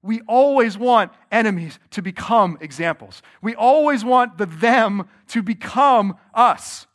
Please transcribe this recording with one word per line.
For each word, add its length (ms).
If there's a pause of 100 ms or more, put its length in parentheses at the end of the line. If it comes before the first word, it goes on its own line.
we 260
always 500
want 340 (200)
enemies 480 (120)
to 100
become 600
examples. 600 (200)
We 140
always 480
want 340
the 80
them 640 (220)
to 120
become 760 (160)
us. 600